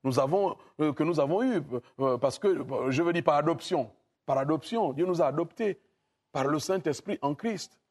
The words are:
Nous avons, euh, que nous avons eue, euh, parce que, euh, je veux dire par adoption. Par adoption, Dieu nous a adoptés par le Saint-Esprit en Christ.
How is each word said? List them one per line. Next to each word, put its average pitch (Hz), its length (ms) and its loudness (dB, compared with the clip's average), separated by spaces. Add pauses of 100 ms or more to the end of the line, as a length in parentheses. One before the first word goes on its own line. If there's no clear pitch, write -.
Nous 131 140 2
avons, 170 380 2 (240)
euh, 151 120 2
que 156 100 -2
nous 156 160 0
avons 156 240 2
eue, 240 200 0 (380)
euh, 131 180 2
parce 131 200 0
que, 202 100 2
euh, 131 420 0
je 135 120 2
veux 170 100 2
dire 170 120 0
par 151 120 4
adoption. 147 540 0 (360)
Par 135 120 2
adoption, 156 540 -2
Dieu 151 140 0
nous 175 160 0
a 156 40 4
adoptés 170 540 -2 (500)
par 135 160 -2
le 147 120 0
Saint-Esprit 180 640 -2
en 143 120 0
Christ. - 460 -8 (100)